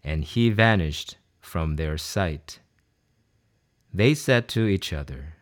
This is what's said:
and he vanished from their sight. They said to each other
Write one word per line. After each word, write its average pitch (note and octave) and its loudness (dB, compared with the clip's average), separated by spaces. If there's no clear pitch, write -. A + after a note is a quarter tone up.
and D2+ -2
he A#2 2
vanished G#2+ 2
from D#2+ -4
their D#2 -2
sight. E2 -4
They A2 4
said B2 2
to A2+ 2
each F#2+ 0
other D2 -8